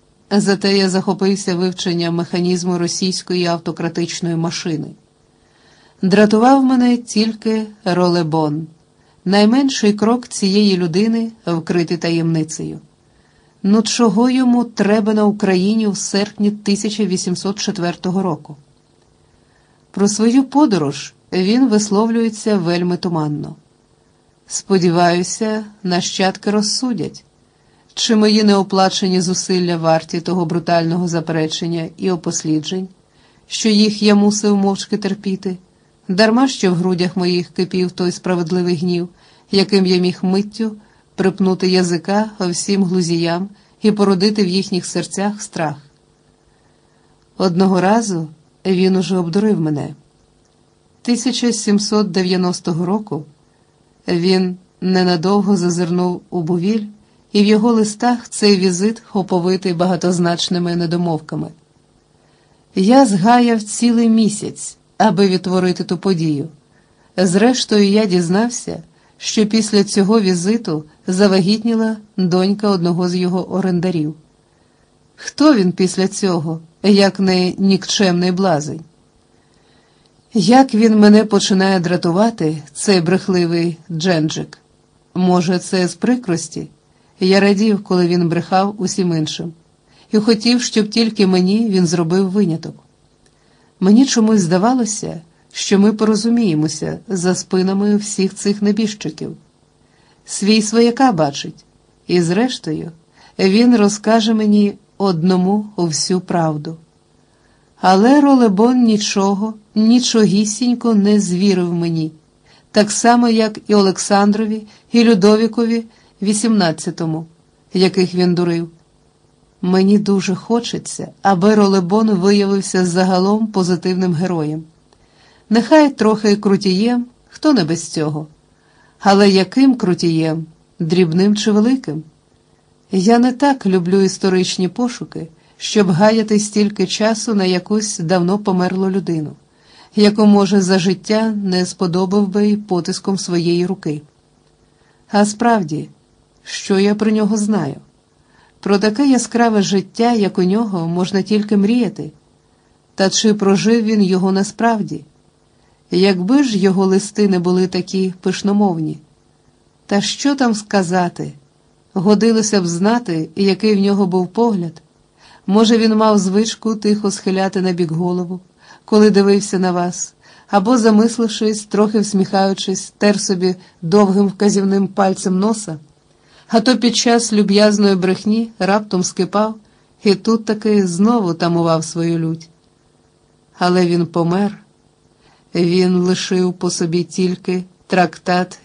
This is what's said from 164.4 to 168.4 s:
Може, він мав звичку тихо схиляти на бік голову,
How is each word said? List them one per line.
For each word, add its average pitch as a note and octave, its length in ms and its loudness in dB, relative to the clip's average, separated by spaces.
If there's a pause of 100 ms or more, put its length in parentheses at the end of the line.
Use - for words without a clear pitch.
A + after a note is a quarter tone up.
Може, A3 320 4
він A3 180 2
мав G#3+ 220 4
звичку G#3+ 580 -2
тихо G#3 340 -2
схиляти F#3+ 500 -4
на F#3 120 -2
бік E3+ 180 -2
голову, F3+ 500 -4 (440)